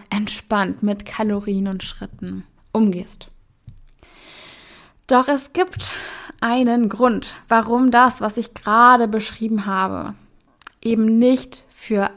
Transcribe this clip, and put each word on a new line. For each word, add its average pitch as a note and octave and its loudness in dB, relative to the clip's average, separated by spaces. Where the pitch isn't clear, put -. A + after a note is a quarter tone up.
entspannt G3+ -4
mit G3+ -4
Kalorien G3+ -4
und F#3+ -8
Schritten F#3 -14
umgehst. G#3 -2
Doch B3+ 2
es C#4 -2
gibt - -4
einen A#3 2
Grund, G#3+ -2
warum A#3 2
das, A#3+ 4
was G#3+ -4
ich A#3 -8
gerade A#3 4
beschrieben G#3+ -4
habe, F#3+ -4
eben A3+ 2
nicht B3+ 2
für G3 -4